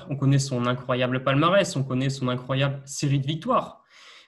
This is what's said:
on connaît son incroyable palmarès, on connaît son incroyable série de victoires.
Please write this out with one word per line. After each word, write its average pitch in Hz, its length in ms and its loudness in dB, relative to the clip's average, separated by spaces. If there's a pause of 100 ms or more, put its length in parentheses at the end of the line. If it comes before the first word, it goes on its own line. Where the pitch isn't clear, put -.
on 139 60 -4
connaît 135 240 4
son 123 260 -2
incroyable 127 580 0
palmarès, 165 520 2
on 135 80 0
connaît 131 260 -2
son 127 200 -2
incroyable 135 560 -2
série 143 340 0
de 135 80 -2
victoires. 165 560 -4 (440)